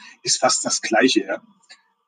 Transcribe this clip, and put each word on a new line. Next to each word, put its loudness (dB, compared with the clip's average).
ist -2
fast 0
das -4
Gleiche. 2
Ja. -4